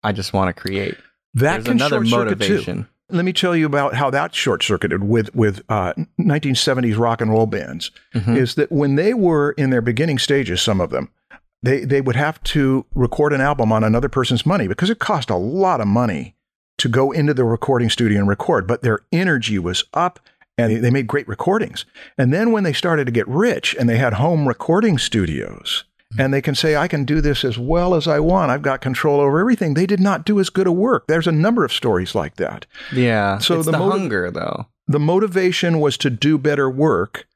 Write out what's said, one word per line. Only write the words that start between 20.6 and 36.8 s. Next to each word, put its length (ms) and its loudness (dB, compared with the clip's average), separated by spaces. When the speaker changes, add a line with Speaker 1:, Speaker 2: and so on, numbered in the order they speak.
Speaker 2:
they, 60 2
they 140 2
made 160 0
great 200 -4
recordings. 580 -4
And 160 2
then 180 2
when 120 2
they 100 0
started 320 0
to 60 -4
get 160 0
rich 520 0
and 80 2
they 100 2
had 160 2
home 340 2
recording 500 0
studios, 880 -4
and 140 2
they 80 0
can 140 -2
say, 200 0
"I 120 0
can 180 -2
do 160 0
this 220 0
as 140 -2
well 380 0
as 120 0
I 120 2
want. 320 2
I've 100 -2
got 200 -2
control 380 0
over 200 4
everything." 340 0
They 120 2
did 140 0
not 260 2
do 140 2
as 100 0
good 180 0
a 40 2
work. 360 0
There's 200 2
a 40 2
number 340 2
of 80 -4
stories 420 0
like 220 -4
that. 280 -6
Speaker 1:
Yeah, 460 0
Speaker 2:
So 180 0
Speaker 1:
it's 80 -2
Speaker 2:
the 60 0
Speaker 1:
the 80 0
Speaker 2:
motiv-, 200 0
Speaker 1:
hunger, 320 -4
though. 360 -8
Speaker 2:
the 120 0
motivation 800 2
was 180 0
to 120 0
do 280 0
better 320 0
work 560 0